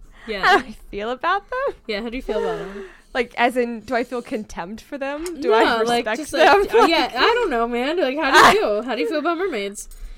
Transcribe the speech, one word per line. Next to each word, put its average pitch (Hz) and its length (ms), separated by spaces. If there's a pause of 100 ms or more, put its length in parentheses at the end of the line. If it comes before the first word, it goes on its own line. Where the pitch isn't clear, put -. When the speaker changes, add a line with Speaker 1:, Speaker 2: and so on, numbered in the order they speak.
(260)
Speaker 1:
Yeah. 202 180
Speaker 2:
how 370 140
do 254 100
I 214 40 (180)
feel 208 200
about 349 380
them? 508 280 (100)
Speaker 1:
Yeah, 208 160
how 233 80
do 240 60
you 262 60
feel 220 180
about 220 180
them? 196 260 (300)
Speaker 2:
Like, 247 240
as 240 180
in, 233 240
do 254 140
I 240 100
feel 240 160
contempt 214 600
for 294 160
them? 302 420
Do 247 80
Speaker 1:
No, 214 60
Speaker 2:
I 226 260
respect 240 260
Speaker 1:
like, 220 120
just, 302 140
Speaker 2:
them? 349 280
Speaker 1:
like, 403 140
uh, 440 160
yeah, 294 220
Speaker 2:
<laughs> 226 40
Speaker 1:
I 254 40
don't 453 280
know, 233 180
man. 247 320
Like, 277 200
how 277 120
do 302 80
you - 140
Speaker 2:
<laughs> 427 100
Speaker 1:
feel? 214 200
How 262 120
do 247 60
you 466 80
feel 311 120
about 320 180
mermaids? 214 500 (280)